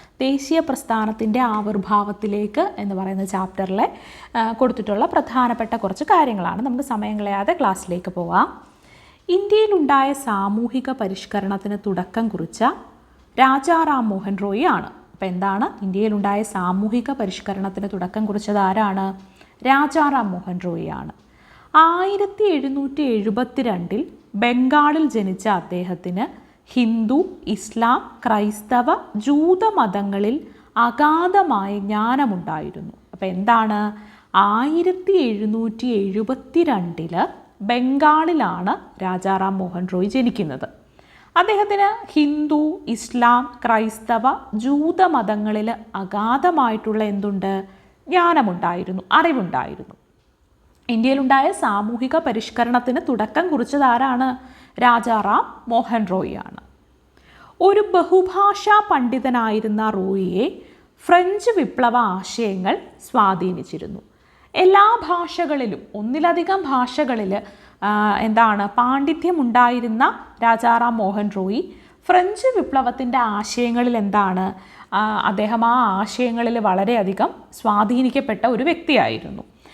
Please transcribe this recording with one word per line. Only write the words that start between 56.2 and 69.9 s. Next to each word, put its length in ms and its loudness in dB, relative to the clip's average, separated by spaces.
ആണ്. 240 -14
ഒരു 340 4
ബഹുഭാഷാ 960 4
പണ്ഡിതനായിരുന്ന 1000 0
റോയിയെ 580 -2
ഫ്രഞ്ച് 540 2
വിപ്ലവ 380 0
ആശയങ്ങൾ 800 -2
സ്വാധീനിച്ചിരുന്നു. 880 -2
എല്ലാ 420 6
ഭാഷകളിലും, 760 -2
ഒന്നിലധികം 680 0
ഭാഷകളിൽ, 800 0
ആ, 360 2
എന്താണ്, 500 2
പാണ്ഡിത്യമുണ്ടായിരുന്ന 1500 0